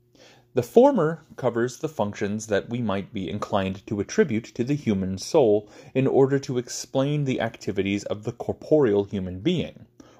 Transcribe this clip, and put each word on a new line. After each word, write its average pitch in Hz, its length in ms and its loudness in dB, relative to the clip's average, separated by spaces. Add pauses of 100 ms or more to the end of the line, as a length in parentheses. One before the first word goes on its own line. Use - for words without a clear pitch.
(540)
The 123 80 2
former 202 640 4 (100)
covers 123 440 -2
the - 100 -6
functions 104 580 -4
that 104 240 -2
we 120 100 -4
might 98 320 -4
be 95 160 -6
inclined 95 600 -4
to 104 100 -2
attribute 117 460 0 (100)
to - 80 -4
the 139 140 -2
human 95 420 -2
soul 107 500 2 (240)
in 135 140 0
order 135 320 4
to 135 180 -6
explain 139 680 -2
the 131 160 -2
activities 101 640 -2
of 104 180 -6
the 117 100 -4
corporeal 107 720 2
human 92 360 -6
being, 143 460 -4 (320)